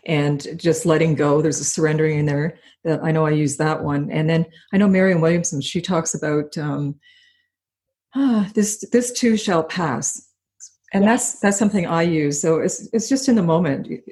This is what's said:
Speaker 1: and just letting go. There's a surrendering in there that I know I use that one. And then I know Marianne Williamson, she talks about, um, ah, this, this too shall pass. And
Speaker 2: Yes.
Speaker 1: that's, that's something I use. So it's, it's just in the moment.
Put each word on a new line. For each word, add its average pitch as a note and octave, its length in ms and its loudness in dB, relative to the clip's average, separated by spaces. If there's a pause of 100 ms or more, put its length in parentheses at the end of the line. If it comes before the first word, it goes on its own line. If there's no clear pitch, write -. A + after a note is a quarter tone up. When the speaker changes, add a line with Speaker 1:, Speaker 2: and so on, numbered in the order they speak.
Speaker 1:
and D3 400 0 (100)
just D#3+ 300 0
letting D#3+ 300 4
go. D3 260 2
There's D#3 180 -2
a C#3+ 40 -6
surrendering D#3 560 0
in D3 60 0
there D3 300 -2 (280)
that D#3 180 -2
I E3 80 0
know D#3 160 2
I D3+ 60 0
use D3+ 240 0
that D#3 260 -2
one. C#3+ 280 -4
And D#3 200 -2
then E3 160 0 (260)
I G3 40 -2
know G3+ 120 4
Marianne F#3+ 320 4
Williamson, E3 400 0
she E3+ 220 -6
talks E3+ 320 -2
about, D3+ 420 -4
um, C#3+ 380 -4 (1200)
ah, A#3+ 400 2
this, G#3 380 -2
this B3 200 2
too A3+ 240 2
shall F3+ 280 0
pass. - 640 -4 (640)
And G3 120 4
Speaker 2:
Yes. A#3+ 280 2
Speaker 1:
that's, - 80 -18
that's G3+ 180 2
something G3+ 280 0
I E3 160 0
use. D3+ 380 0
So E3 180 2
it's, - 340 -4
it's G#3+ 160 -2
just C4+ 200 0
in A#3+ 60 6
the G#3 80 4
moment. E3 460 0 (240)